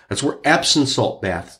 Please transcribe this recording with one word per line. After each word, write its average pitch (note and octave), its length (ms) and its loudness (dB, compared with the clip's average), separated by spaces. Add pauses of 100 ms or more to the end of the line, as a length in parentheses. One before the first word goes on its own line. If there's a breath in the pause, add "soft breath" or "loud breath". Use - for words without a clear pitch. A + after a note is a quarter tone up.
(100)
that's G2+ 120 -4
where D3 220 -2
Epsom D#3 400 2
salt A2 380 -2
baths F2 380 -6